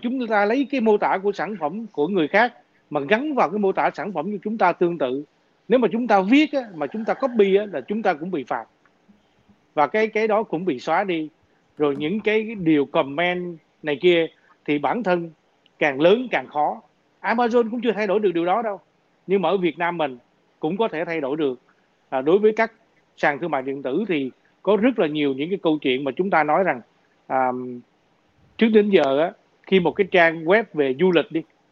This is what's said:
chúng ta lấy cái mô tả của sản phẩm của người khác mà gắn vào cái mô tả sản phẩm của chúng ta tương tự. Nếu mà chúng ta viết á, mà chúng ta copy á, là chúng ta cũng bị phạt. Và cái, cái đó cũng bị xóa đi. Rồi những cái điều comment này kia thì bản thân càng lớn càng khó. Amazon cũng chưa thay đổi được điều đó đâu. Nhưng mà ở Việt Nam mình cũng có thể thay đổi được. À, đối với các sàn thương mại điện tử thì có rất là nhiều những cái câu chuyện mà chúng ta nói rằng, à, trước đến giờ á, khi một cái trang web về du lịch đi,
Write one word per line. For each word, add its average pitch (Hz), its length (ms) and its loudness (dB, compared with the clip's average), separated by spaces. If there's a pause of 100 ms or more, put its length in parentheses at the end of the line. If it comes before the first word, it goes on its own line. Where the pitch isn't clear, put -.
chúng 247 240 -4
ta 208 180 2
lấy 240 260 0
cái 269 100 -2
mô 220 160 4
tả 165 260 0
của 202 100 0
sản 185 280 -6
phẩm 185 260 -6
của 147 220 -2
người 175 200 0
khác 226 260 2 (360)
mà 151 100 -2
gắn 226 340 -2
vào 190 160 2
cái 202 80 -4
mô 196 140 0
tả 165 220 0
sản 170 180 -8
phẩm 170 200 -6
của 208 120 -8
chúng 214 140 -6
ta 180 140 4
tương 170 260 0
tự. 139 260 -4 (440)
Nếu 226 100 4
mà 226 140 2
chúng 233 140 -2
ta 202 140 4
viết 277 320 4
á, 285 80 -2 (140)
mà 151 120 -6
chúng 220 180 -8
ta 214 100 -2
copy 208 420 2
á, 208 160 2
là 147 80 -6
chúng 208 220 -6
ta 196 120 0
cũng 160 160 -8
bị 151 140 -4
phạt. 117 200 -6 (1120)
Và 147 120 4
cái, 220 220 0
cái 214 200 -2
đó 208 140 2
cũng 170 220 -6
bị 151 140 -2
xóa 170 260 -2
đi. 165 240 -4 (500)
Rồi 143 180 0
những 156 240 -4
cái 214 340 -2
điều 160 300 2
comment 170 760 -2 (240)
này 147 200 -4
kia 170 240 4 (380)
thì 151 140 0
bản 147 240 -2
thân 175 280 -2 (480)
càng 139 220 0
lớn 214 300 4
càng 135 160 -4
khó. 156 340 -2 (440)
Amazon 233 460 0
cũng 240 100 -6
chưa 226 120 0
thay 208 140 -2
đổi 196 140 0
được 208 140 2
điều 170 100 -2
đó 190 180 0
đâu. 202 180 -6 (460)
Nhưng 190 160 0
mà 160 60 0
ở 185 80 2
Việt 170 220 -2
Nam 170 200 -2
mình 135 200 -4 (420)
cũng 160 160 -4
có 170 120 -2
thể 165 160 -6
thay 165 160 -6
đổi 139 160 -4
được. 135 240 -2 (500)
À, 135 100 -2
đối 156 180 4
với 214 140 4
các 226 200 -2 (440)
sàn 147 220 0
thương 165 120 -6
mại 139 120 -2
điện 139 200 -6
tử 139 260 -2
thì 139 220 -2 (320)
có 208 140 4
rất 220 220 2
là 190 80 2
nhiều 147 280 0
những 139 140 -4
cái 185 140 -4
câu 156 160 2
chuyện 135 260 0
mà 139 120 -4
chúng 190 140 -2
ta 160 140 2
nói 156 200 2
rằng, 147 160 -2 (460)
à, 131 260 0 (1080)
trước 226 140 4
đến 208 180 4
giờ 147 300 4
á, 175 120 0 (300)
khi 190 180 2
một 160 120 2
cái 196 180 0
trang 165 340 2
web 202 200 2 (100)
về 139 260 0
du 185 120 4
lịch 160 200 0
đi, 160 100 -4 (300)